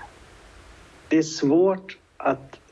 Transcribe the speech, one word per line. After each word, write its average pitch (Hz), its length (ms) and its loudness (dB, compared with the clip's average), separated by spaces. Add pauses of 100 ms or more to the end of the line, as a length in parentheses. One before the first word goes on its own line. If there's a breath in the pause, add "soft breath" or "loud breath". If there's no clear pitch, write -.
(1080 loud breath)
Det 160 100 2
är 160 40 2
svårt 175 720 0 (200)
att - 420 -4 (140)